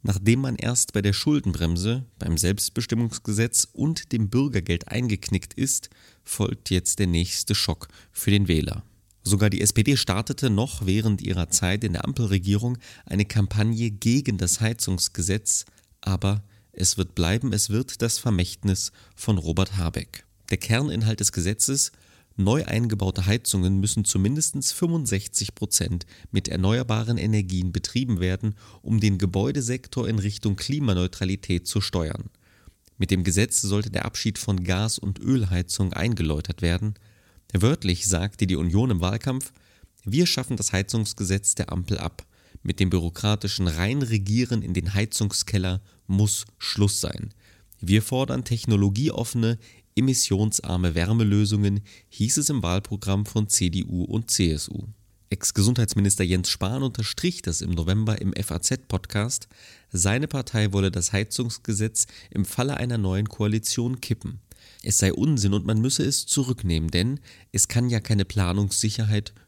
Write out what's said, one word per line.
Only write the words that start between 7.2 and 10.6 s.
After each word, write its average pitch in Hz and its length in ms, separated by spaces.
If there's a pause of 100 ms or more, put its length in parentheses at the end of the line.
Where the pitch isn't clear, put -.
Schock - 320 (240)
für - 200
den 101 180
Wähler. 76 340 (400)
Sogar 101 260
die - 120
S 107 100
P 113 120
D 139 120
startete 120 540
noch 104 360